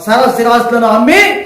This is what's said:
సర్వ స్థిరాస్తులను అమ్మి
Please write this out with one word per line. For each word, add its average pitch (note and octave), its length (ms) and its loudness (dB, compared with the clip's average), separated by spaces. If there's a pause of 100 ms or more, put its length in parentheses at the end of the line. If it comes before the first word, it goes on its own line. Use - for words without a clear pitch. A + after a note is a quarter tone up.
సర్వ A#3+ 240 2
స్థిరాస్తులను A#3 560 0
అమ్మి B3 320 2 (260)